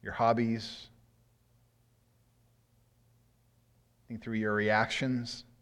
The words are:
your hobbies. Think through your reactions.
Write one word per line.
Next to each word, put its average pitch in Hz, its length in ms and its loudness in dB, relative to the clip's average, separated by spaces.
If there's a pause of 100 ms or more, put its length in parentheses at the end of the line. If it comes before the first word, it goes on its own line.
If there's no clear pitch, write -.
your 98 100 -10
hobbies. 117 760 0 (3250)
Think 113 160 -10
through 113 140 -2
your 107 180 2
reactions. 113 880 0 (180)